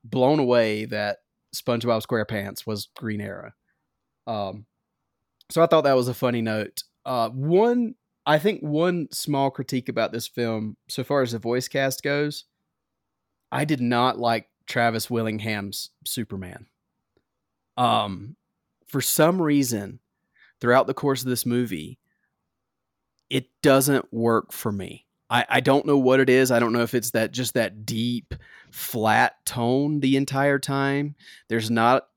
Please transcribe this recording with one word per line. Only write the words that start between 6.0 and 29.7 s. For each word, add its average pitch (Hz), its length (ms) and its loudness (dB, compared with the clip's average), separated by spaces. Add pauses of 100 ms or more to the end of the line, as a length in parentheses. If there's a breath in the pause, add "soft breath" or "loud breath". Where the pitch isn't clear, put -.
a 123 60 -2
funny 120 280 -2
note. 110 400 -4 (240)
Uh, 120 240 -2
one, 202 640 2 (320)
I 151 120 4
think 185 220 -2
one 160 520 0
small 139 380 -2
critique 127 380 -6
about 113 240 -2
this 113 140 -6
film, 110 500 -4 (120)
so - 160 -6
far 143 180 0
as 120 100 -2
the 117 60 -4
voice 120 300 -2
cast 135 340 -2
goes, 147 420 -4 (1080)
I 131 140 -2
did 151 160 0
not 120 380 2
like 117 300 -2 (180)
Travis 117 440 0
Willingham's 107 800 -4 (160)
Superman. 95 600 -10 (1080)
Um, 113 600 0 (500)
for 139 140 -4
some 175 420 2
reason, 120 580 0 (600)
throughout 123 260 4
the 135 80 -2
course 135 280 -2
of 123 60 -8
this 123 160 -2
movie, 120 540 -4 (1300)
it 135 200 -2 (140)
doesn't 135 500 4
work 113 400 0
for - 200 -6
me. 95 340 -10 (220)
I, 120 200 2
I 123 120 2
don't 139 260 2
know 143 120 4
what 131 220 4
it 131 100 4
is. 127 200 6
I 120 100 4
don't 117 120 2
know 120 100 2
if 117 120 -2
it's 120 180 -2
that, 113 200 0
just 123 220 -4
that 107 320 -2
deep, 117 480 -4 (360 soft breath)
flat 110 760 0
tone 139 560 0